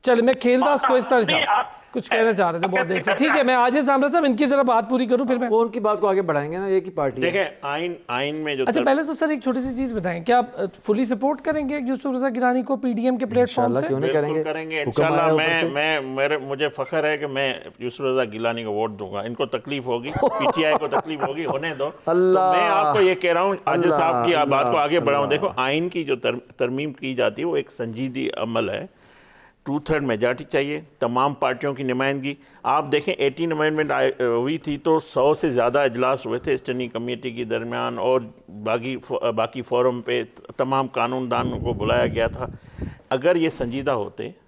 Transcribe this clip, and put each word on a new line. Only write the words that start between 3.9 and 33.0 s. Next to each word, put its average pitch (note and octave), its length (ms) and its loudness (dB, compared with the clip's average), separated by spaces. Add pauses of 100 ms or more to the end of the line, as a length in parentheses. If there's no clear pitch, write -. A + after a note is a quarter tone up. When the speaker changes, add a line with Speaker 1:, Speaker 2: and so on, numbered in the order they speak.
Speaker 1:
आमला C4+ 180 4
साहब D#4+ 160 2
इनकी C4+ 220 2
तरफ C#4 200 4
बात A#3 220 2
पूरी B3+ 180 0
करूं, B3 200 2
फिर B3 120 0
मैं A#3+ 100 -2
Speaker 3:
वो A3 120 4
उनकी A#3 200 0
बात G#3+ 200 2
को G#3 60 4
आगे G3 160 4
बढ़ाएंगे D#3 360 -2
ना, G3 100 -4
एक F#3+ 160 2
ही F#3 60 -10
पार्टी C#3 320 -2
है। F3 100 0
Speaker 4:
देखें, E3+ 360 -2
आइन, E3 280 -4 (140)
आइन C#3 240 -2
में D3+ 220 -4
जो C3 80 0
Speaker 1:
अच्छा, A#3 160 2
Speaker 4:
तर- B3 60 0
Speaker 1:
पहले C#4 180 2
तो D4+ 100 -4
सर D#4 160 0
एक C#4+ 120 -2
छोटी B3+ 180 0
सी B3+ 160 -6
चीज B3+ 160 -4
बताएं, E3+ 320 -4
क्या A#3+ 140 4
आप, A#3+ 200 0
अ, G3+ 80 -2
फुली G#3+ 400 0
support B3+ 340 -2
करेंगे D4 380 -2
यूसुफ C4 380 -4
रजा C4 120 0
गिलानी B3 340 0
को C4 140 -2
पीडीएम B3 400 0
के A#3+ 80 -2
प्लेटफॉर्म A#3+ 160 0
Speaker 3:
इंशाल्लाह, A#3+ 400 2
Speaker 1:
से? - 80 -2
Speaker 3:
क्यों C3+ 120 0
नहीं C3 120 0
Speaker 4:
बिल्कुल D3+ 100 2
Speaker 3:
करेंगे? D#3 300 -2
Speaker 4:
करेंगे, D#3+ 320 -4
Speaker 3:
हुक्म C3+ 180 0
आया D#3 100 2
Speaker 4:
इंशाल्लाह। D#3+ 220 4
Speaker 3:
ऊपर D#3 100 2
Speaker 4:
मैं, E3 160 2
Speaker 3:
से। E3 60 0
Speaker 4:
मैं, D3+ 340 0
मेरे, C3+ 380 0
मुझे C#3 300 -2
फख्र D3+ 380 -2
है D3+ 120 0
कि D3 80 -6
मैं C3+ 360 -2 (180)
यूसुफ B2 260 -6
रजा C3 180 2
गिलानी A2+ 400 -4
को A2 60 -6
वोट G#2+ 200 0
दूंगा। G2+ 320 -8
इनको A#2+ 240 -4
तकलीफ C3 400 -6
होगी, A#2+ 300 -4
Speaker 3:
<laughs> - 80 0
Speaker 4:
पीटीआई D#3+ 500 0
को D3+ 140 -2
तकलीफ D#3 340 -4
होगी, D3+ 220 -4
होने C#3 300 -4
दो। C#3 120 -4
तो - 240 -6
Speaker 3:
अल्लाह। F#3 420 4
Speaker 4:
मैं F3+ 160 2
आपको G#3 320 2
ये F#3 140 6
कह F3+ 180 0
रहा E3+ 100 2
हूँ, G3 160 0 (100)
आजिज E3+ 240 2
साहब B2+ 340 2
की F3 60 4
Speaker 3:
अल्लाह, D3+ 120 4
Speaker 4:
बात C#3 280 2
को E3 60 2
आगे D3 180 2
Speaker 3:
अल्लाह। C#3+ 180 4
Speaker 4:
बढ़ाऊँ। C#3+ 140 2
देखो, D3 300 0
आइन D3 300 0
की F3 160 -6
जो C3+ 120 0
तर-, A#2+ 420 -4
तरमीम C3+ 340 -2
की C3 220 -8
जाती A#2 280 0
है, E3 40 -2
वो D#3+ 100 -2
एक C#3 140 -4
संजीदी B2 580 -6
अमल A2+ 420 -4
है। - 280 -8 (680)
टू C#3+ 140 -2
थर्ड D3+ 220 0
majority B2 420 0
चाहिए, D3 380 -2 (180)
तमाम C3 340 2
पार्टियों C3 400 -2
की C3+ 100 -8
नुमाइंदगी। C3+ 540 -2 (280)
आप D3 180 2
देखें, D3 280 0